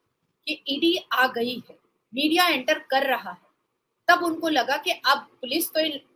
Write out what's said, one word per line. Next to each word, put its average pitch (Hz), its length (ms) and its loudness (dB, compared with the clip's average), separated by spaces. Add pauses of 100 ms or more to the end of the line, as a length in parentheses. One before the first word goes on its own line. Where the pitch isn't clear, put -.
(460)
कि 311 220 -8
ईडी 330 280 2 (160)
आ 247 140 4
गई 247 280 -4 (160)
है, - 80 -20 (340)
मीडिया 311 360 2
एंटर 302 300 0
कर 277 280 0
रहा 220 240 -2
है, - 180 -20 (600)
तब 339 160 4
उनको 320 240 -2
लगा 262 280 2
कि 349 140 -4
अब 277 280 0 (220)
पुलिस 269 320 -4
तो 311 80 0
इन, 311 200 -4 (160)